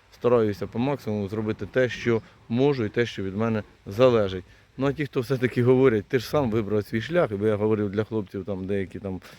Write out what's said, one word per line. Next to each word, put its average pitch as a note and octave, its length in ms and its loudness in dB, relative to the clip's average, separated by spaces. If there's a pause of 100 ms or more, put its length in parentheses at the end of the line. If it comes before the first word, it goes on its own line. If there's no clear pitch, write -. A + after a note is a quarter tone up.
(140)
стараюся A2 540 2
по A2+ 120 -6
максимуму A2+ 500 -4
зробити G#2+ 360 -6
те, B2+ 240 0
що A2+ 320 0 (280)
можу, B2+ 360 2
і G#2 40 -2
те, A#2+ 160 0
що G#2+ 180 -8
від F#2+ 120 -6
мене A2 280 0 (220)
залежить. G2+ 580 2 (340)
Ну, C3 100 -2
а C#3+ 60 -2
ті, D3 120 -6
хто - 140 -6
все-таки B2 440 0
говорять: B2+ 420 4
«Ти C3 140 0
ж A2 80 -10
сам C#3 240 0
вибрав G#2 340 0
свій A2+ 160 -4
шлях», D3 300 0
бо G2+ 160 0
я G#2+ 80 2
говорив G#2 340 0
для G2+ 140 0
хлопців, G#2 420 -6
там, F#2+ 200 -6
деякі G2 340 -4
там F#2 220 -8 (180)